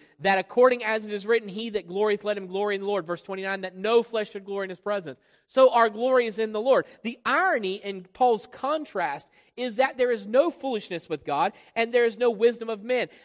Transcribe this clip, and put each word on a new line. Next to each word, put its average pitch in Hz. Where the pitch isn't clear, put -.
that 190
according 247
as 220
it 208
is 196
written, 226
"He 220
that 196
glorieth, 202
let 208
him 190
glory 202
in 196
the 196
Lord." 196
Verse 170
twenty-nine, 196
that 185
no 220
flesh 220
should 196
glory 196
in 185
his 180
presence. 190
So 262
our 233
glory 240
is 220
in 220
the 214
Lord. 233
The 233
irony 254
in 196
Paul's 240
contrast 202
is 240
that 262
there 247
is 202
no 277
foolishness 208
with 156
God 151
and 233
there 240
is 220
no 247
wisdom 226
of 214
men. 233